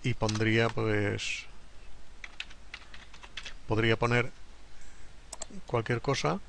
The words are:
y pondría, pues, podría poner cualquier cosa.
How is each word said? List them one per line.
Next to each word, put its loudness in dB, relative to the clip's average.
y 2
pondría, 4
pues, 2
podría 6
poner 4
cualquier 0
cosa. 2